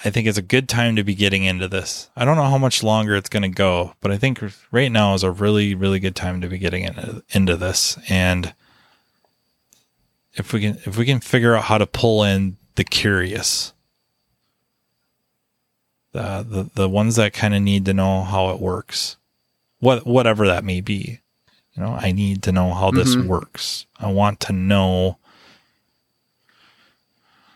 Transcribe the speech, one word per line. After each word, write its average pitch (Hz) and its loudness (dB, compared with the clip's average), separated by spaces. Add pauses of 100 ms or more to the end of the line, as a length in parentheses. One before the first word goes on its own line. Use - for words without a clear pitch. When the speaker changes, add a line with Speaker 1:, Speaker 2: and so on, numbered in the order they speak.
Speaker 1:
I 107 0
think 110 0
it's 104 0
a 98 -4
good 123 0
time 117 0
to 104 0
be 101 -2
getting 98 0
into 92 -2
this. - -8
I 127 -2
don't 147 4
know 151 2
how 135 2
much 131 0
longer 107 2
it's 95 -2
gonna 101 0
go, 90 0
but 101 -2
I 101 0
think 131 0
r-, 104 -8 (220)
right 127 2
now 104 4
is 95 0
a 95 2
really, 104 2
really 95 0
good 95 -4
time 90 -4
to 90 -6
be 92 -6
getting 92 -2
into, - -10
into 92 2
this. 90 -2 (120)
And 90 0 (1800)
if - -8
we 110 -2
can, 104 -2
if 98 -8
we 117 0
can 131 2
figure 117 4
out 110 2
how 107 2
to 104 4
pull 110 2
in 98 0 (180)
the 98 0
curious, 98 -2 (2500)
the, 101 -6
the, 98 -6
the 98 0
ones 107 0
that 107 2
kinda 104 0
need 101 2
to 95 0
know 95 0
how 95 -2
it - -6
works, - -8 (640)
what, 123 0
whatever 117 2
that 90 2
may 92 -2
be, 101 -6 (560)
you 87 -6
know, 107 -4
I 92 0
need 98 0
to 92 0
know 92 2
how 92 2
this 127 4
Speaker 2:
Mm-hmm. 123 0
Speaker 1:
works. - -6 (140)
I 104 -4
want 101 2
to - -4
know 92 2 (2500)